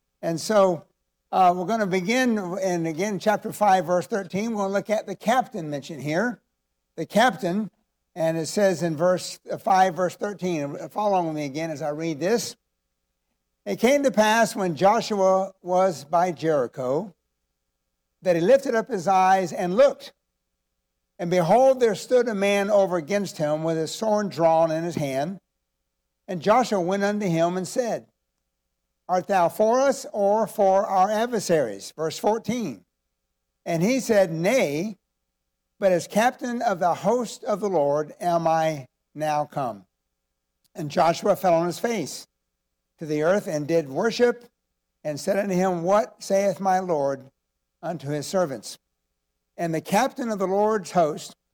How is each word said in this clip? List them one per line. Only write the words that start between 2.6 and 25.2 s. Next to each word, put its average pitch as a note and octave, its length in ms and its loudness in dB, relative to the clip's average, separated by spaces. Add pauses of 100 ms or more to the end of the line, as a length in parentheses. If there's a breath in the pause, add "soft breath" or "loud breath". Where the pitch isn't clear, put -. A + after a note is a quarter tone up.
again, F3+ 320 -4
chapter G#3 340 -2
five, F#3+ 320 2
verse F3 220 0
thirteen, G3+ 460 -4
we're G#3 100 -4
gonna G3 100 -2
look G3 160 -2
at G#3+ 180 -2
the G3 80 -8
captain G#3+ 540 -2
mentioned C#3+ 340 -10
here, F3+ 380 -2 (560)
the E3 80 -6
captain, G3 680 0 (460)
and E3 220 -2
it D#3+ 80 -4
says F#3+ 360 0
in E3 140 -2
verse, F3 420 -2 (120)
uh, D3+ 80 -6
five, F#3+ 360 4
verse F3 220 -2
thirteen, F3+ 460 -6
and D3 280 -10
follow G#3 200 -2
along F3+ 160 2
with D#3 100 -6
me D3+ 80 -6
again D#3 260 -6
as D3+ 120 -10
I D3 80 -4
read D#3 280 -6
this. G3 380 -2 (1120)
"It G3+ 120 -4
came C#4 260 4
to C4 60 2
pass G#3+ 460 2
when F#3 180 -2
Joshua F#3+ 840 2
was F3+ 440 0
by F3 280 0
Jericho D3 800 -2 (1120)
that F#3 120 2
he E3 60 0
lifted B3+ 340 4
up A3+ 140 0
his F#3 180 -4
eyes F#3+ 460 4
and F3+ 240 -2
looked. - 380 4 (1040)
And F3 120 -4
behold, A3 480 6
there A3+ 160 2
stood B3 320 2
a A3+ 80 -2
man G3+ 360 2
over G3 260 4
against F3 400 -4
him D3+ 260 -2
with D#3+ 140 0
his D#3+ 180 -4
sword G#3+ 360 0
drawn D#3+ 400 4
in D#3+ 120 -4
his E3+ 120 -4
hand. C#3+ 460 -4 (840)